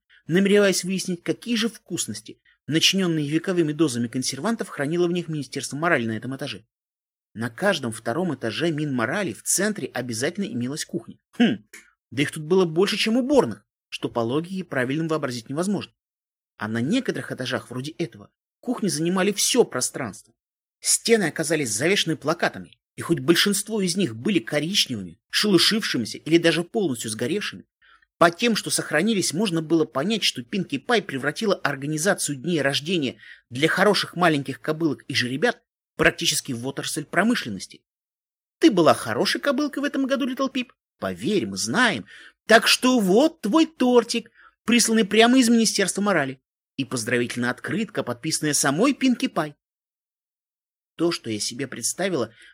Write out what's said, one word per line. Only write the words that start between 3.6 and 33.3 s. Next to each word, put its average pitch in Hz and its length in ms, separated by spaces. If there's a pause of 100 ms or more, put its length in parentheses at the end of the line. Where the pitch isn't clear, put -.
дозами 131 340
консервантов, 139 640
хранило 170 400
в 175 40
них 175 140
Министерство 143 500
морали 151 300
на 110 100
этом 123 200
этаже. 120 280 (680)
На 117 160
каждом 147 420
втором 143 420
этаже 123 360
Минморали 143 640
в - 100
центре 196 500
обязательно 127 520
имелась 127 400
кухня. - 340 (200)
Хм, 180 260 (460)
да 127 120
их 143 80
тут 156 140
было 185 200
больше, 180 320
чем 220 200
уборных, 247 500 (220)
что - 200
по 120 120
логике 165 440
правильным 139 440
вообразить 139 400
невозможно. 170 440 (640)
А 107 120
на 117 120
некоторых 151 520
этажах 123 380
вроде 131 220
этого 101 380 (300)
кухни 226 280
занимали 185 440
все 226 320
пространство. - 720 (460)
Стены 214 440
оказались 151 480
завешены 160 440
плакатами, 139 600 (180)
и - 40
хоть 156 200
большинство 202 600
из 180 160
них 147 200
были 165 240
коричневыми, 143 800 (100)
шелушившимися 196 880
или 165 200
даже 165 260
полностью 147 460
сгоревшими, 123 540 (540)
по 170 140
тем, 233 240
что - 140
сохранились, 175 640
можно 165 300
было 156 220
понять, 185 400
что - 180
Пинки 185 340
Пай 214 260
превратила 147 520
организацию 151 840
дней 151 240
рождения 139 580 (300)